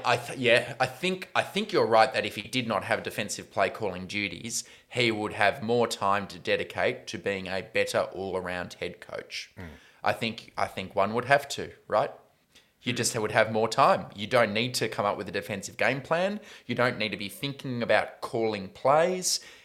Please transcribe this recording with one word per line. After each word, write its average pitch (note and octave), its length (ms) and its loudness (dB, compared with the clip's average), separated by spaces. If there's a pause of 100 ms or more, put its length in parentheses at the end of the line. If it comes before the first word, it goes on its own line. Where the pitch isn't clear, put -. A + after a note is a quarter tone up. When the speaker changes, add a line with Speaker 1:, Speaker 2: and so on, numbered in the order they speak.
Speaker 1:
I, B2 80 4
I B2 40 4
th-, - 220 -10
yeah, A#2+ 400 4
I B2+ 60 2
think, F3+ 500 -4
I A#2 80 4
think - 280 -4
you're C#3 140 4
right A2 280 6
that G#2+ 120 0
if G2+ 100 -6
he A2 60 -6
did B2 260 -2
not F#2+ 180 0
have G2+ 180 0
defensive G2 480 -6
play G2 180 2
calling F#2 380 -6
duties, G2+ 560 -4 (260)
he A#2+ 220 2
would G#2 220 -2
have G2+ 280 4
more A#2 260 4
time G2+ 400 0
to F2+ 120 -14
dedicate G#2 680 0
to A2 100 -8
being F#2+ 300 -4
a F#2+ 140 -4
better G2+ 380 0 (140)
all-around F2+ 640 -4
head F2 220 -8
coach. - 580 -12
Speaker 2:
Mm. F#2 40 -12 (400)
Speaker 1:
I G#2 100 2
think, A2+ 440 -6
I F#2+ 100 0
think F#2 280 -10
one G2+ 180 2
would A#2 120 0
have C#3+ 240 4
to, E2 220 -8 (160)
right? A2+ 240 2 (680)
You A#2+ 120 -4
Speaker 3:
Mm. A#2+ 40 -4
Speaker 1:
just A#2+ 200 -2
would G#2+ 160 -2
have A2+ 180 4
more A2+ 160 2
time. D3+ 380 4 (100)
You G2+ 120 -8
don't A2+ 260 4
need A#2+ 220 0
to A2+ 120 0
come G#2+ 180 -2
up G2+ 120 0
with F#2+ 100 -6
a F#2+ 60 -8
defensive G2 420 -6
game B2 260 0
plan. F#3 380 -2 (260)
You A#2+ 100 -4
don't A#2+ 220 0
need G#2+ 120 -2
to G2 80 -6
be G2 120 -8
thinking C3+ 540 -8
about G#2+ 380 2
calling G#2+ 480 -2
plays. E3+ 720 2 (240)